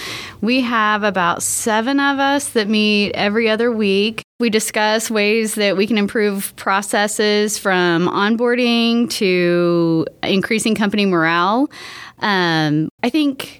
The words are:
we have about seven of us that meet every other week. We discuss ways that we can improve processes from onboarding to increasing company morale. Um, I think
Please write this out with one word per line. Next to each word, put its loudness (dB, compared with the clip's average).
we 2
have 0
about 0
seven -2
of 0
us 0
that -2
meet 2
every 0
other 0
week. 0
We 0
discuss 0
ways 0
that 0
we 2
can 0
improve -2
processes 0
from 2
onboarding 0
to 2
increasing 0
company 0
morale. 2
Um, 0
I 0
think -4